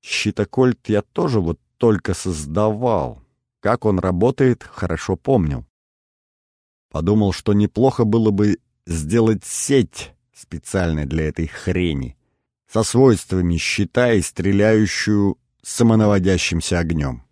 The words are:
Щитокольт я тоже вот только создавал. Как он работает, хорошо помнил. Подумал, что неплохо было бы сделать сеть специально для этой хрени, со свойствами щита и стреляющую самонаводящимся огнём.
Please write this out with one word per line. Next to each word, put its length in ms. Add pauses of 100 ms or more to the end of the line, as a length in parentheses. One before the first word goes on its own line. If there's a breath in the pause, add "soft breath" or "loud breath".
Щитокольт 840
я 140
тоже 400
вот 180 (180)
только 360
создавал. 1080 (400)
Как 240
он 140
работает, 640
хорошо 520
помнил. 500 (1200)
Подумал, 420
что 220
неплохо 520
было 260
бы 260 (300)
сделать 580
сеть 680 (200)
специально 720
для 240
этой 160
хрени, 720 (500)
со 160
свойствами 760
щита 560
и 80
стреляющую 1160 (240)
самонаводящимся 1160
огнём. 520